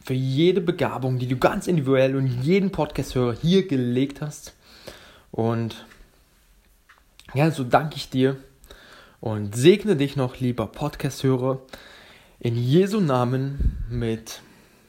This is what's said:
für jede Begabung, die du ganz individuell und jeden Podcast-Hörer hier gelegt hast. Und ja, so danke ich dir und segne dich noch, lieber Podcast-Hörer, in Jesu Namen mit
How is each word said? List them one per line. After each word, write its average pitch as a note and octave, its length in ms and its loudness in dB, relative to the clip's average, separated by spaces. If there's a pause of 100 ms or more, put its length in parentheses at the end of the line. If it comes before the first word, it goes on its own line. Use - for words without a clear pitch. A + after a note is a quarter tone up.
für C3 100 -4
jede C#3+ 460 2
Begabung, B2+ 580 -2
die B2+ 100 -4
du B2+ 80 -2
ganz F3+ 300 0
individuell C3+ 500 2
und C3+ 100 0
jeden D#3+ 460 2
Podcast-Hörer C3 680 -2
hier F#3 280 2
gelegt B2+ 520 -2
hast. - 340 -12 (760)
Und A2+ 560 -4 (1500)
ja, D3+ 160 2
so C#3+ 120 -6
danke D3 340 0
ich - 140 -12
dir C3 260 2 (840)
und G#2 340 -6
segne F#3+ 400 6
dich C#3 220 -2
noch, B2+ 240 -4
lieber A#2+ 260 -2
Podcast-Hörer, C3 960 -2 (800)
in A#2 160 -2
Jesu F3+ 440 4
Namen C3 760 0 (120)
mit A2+ 520 -6 (480)